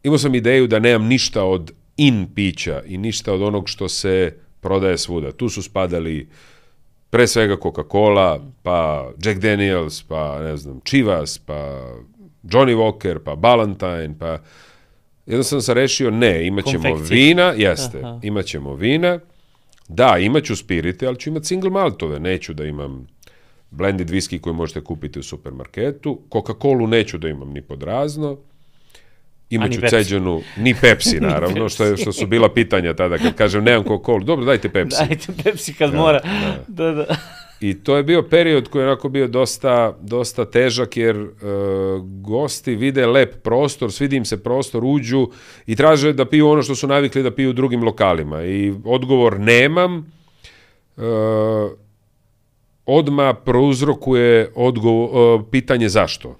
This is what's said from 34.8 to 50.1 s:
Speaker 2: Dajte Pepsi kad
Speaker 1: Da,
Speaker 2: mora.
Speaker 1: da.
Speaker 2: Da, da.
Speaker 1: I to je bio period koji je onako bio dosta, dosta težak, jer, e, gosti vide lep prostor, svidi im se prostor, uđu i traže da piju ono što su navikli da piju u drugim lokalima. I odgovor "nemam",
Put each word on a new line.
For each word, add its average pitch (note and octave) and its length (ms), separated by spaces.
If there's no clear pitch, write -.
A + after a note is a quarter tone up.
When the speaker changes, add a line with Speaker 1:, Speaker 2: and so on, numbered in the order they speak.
Speaker 2:
Dajte D#3 440
Pepsi F3 300
kad D3 180
Speaker 1:
Da, C#3 60
Speaker 2:
mora. D#3 220
Speaker 1:
da. G3+ 440
Speaker 2:
Da, E3 80
da. D3+ 220
Speaker 1:
I G2+ 120
to C#3 240
je C#3+ 60
bio E3 200
period D#3+ 440
koji C#3 140
je C3 60
onako C#3 220
bio C3+ 180
dosta, B2 720
dosta A#2 440
težak, A#2+ 520
jer, A2+ 180
e, G#2 120
gosti A#2+ 540
vide C3 320
lep B2+ 280
prostor, C3 560
svidi C#3 240
im B2 100
se G2+ 180
prostor, B2 420
uđu C3 440
i A2+ 80
traže D3 380
da C3 120
piju D3+ 240
ono D3 140
što C3 120
su C#3 120
navikli C#3 360
da B2+ 80
piju C3+ 180
u B2+ 40
drugim A#2+ 300
lokalima. E2+ 600
I G2+ 300
odgovor B2 540
"nemam", D3+ 760